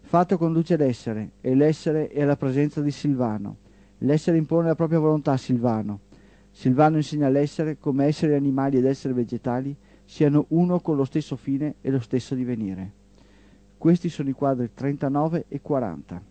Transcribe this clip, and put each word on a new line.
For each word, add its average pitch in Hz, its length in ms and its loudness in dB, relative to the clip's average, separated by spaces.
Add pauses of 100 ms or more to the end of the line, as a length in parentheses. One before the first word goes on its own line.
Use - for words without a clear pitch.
Fatto 175 380 2
conduce 165 400 2
l'essere 113 540 -2 (100)
e 127 120 0
l'essere 151 540 2
è 143 140 -4
alla 143 140 2
presenza 147 440 -2
di 147 100 0
Silvano. 117 680 -2 (420)
L'essere 156 400 2
impone 165 300 0
la 160 60 2
propria 165 260 0
volontà 156 320 2
a 135 40 2
Silvano. 113 640 -2 (500)
Silvano 151 460 2
insegna 151 300 -2
all'essere 143 520 0
come 139 280 0
esseri 151 280 2
animali 139 440 0
ed 123 80 2
esseri 135 260 -2
vegetali 123 640 -4 (300)
siano 147 420 2
uno 175 320 2
con 160 160 -2
lo 135 80 2
stesso 147 320 -4
fine 139 460 -4
e 139 80 -4
lo 135 100 0
stesso 123 340 -4
divenire. 107 680 -6 (760)
Questi 175 300 2
sono 147 200 -6
i 135 40 -2
quadri 127 400 -2
trentanove 143 760 -2
e 139 120 -10
quaranta. 92 720 -6